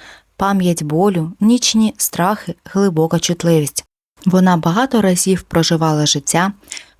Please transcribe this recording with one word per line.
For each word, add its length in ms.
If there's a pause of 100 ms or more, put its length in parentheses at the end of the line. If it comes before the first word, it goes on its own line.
(360)
Пам'ять 460
болю, 580
нічні 560
страхи, 580 (100)
глибока 540
чутливість. 680 (400)
Вона 320
багато 460
разів 400
проживала 640
життя, 460 (480)